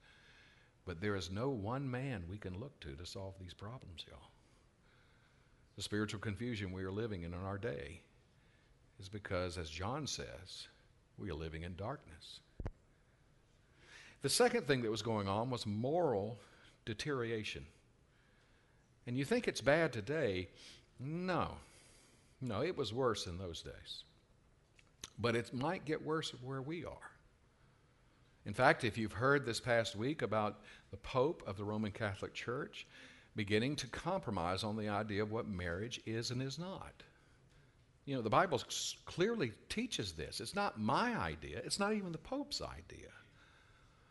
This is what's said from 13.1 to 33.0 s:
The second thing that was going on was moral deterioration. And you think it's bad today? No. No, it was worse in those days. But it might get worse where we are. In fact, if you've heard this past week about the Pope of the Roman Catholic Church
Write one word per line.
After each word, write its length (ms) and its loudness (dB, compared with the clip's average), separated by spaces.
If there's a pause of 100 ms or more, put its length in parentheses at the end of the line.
The 60 2
second 380 6
thing 160 6
that 80 2
was 120 2
going 260 2
on 220 4
was 160 -2
moral 720 2 (460)
deterioration. 800 -2 (1400)
And 100 0
you 80 2
think 220 2
it's 140 -2
bad 320 6
today? 560 0 (500)
No. 540 0 (880)
No, 220 0
it 140 0
was 160 -2
worse 360 2
in 100 -4
those 240 -6
days. 400 -10 (1160)
But 180 4
it 180 0
might 300 0
get 200 -2
worse 260 0 (120)
where 200 -4
we 220 -6
are. 260 -10 (1300)
In 100 -4
fact, 280 8
if 160 4
you've 140 2
heard 340 6
this 140 0
past 340 4
week 280 0
about 380 2 (300)
the 60 -12
Pope 500 2
of 100 -4
the 80 -4
Roman 280 0
Catholic 420 -2
Church 520 -6 (500)